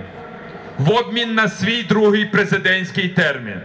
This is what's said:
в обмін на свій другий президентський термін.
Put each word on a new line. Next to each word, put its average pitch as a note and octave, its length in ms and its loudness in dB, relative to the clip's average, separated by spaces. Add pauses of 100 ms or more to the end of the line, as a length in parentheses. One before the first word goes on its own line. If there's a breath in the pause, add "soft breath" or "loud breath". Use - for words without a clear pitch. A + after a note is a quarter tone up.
(760)
в C#3+ 140 4
обмін A3+ 420 0
на A3 140 4
свій A3+ 360 -2
другий G#3 420 4
президентський F#3+ 840 0
термін. C3 560 -2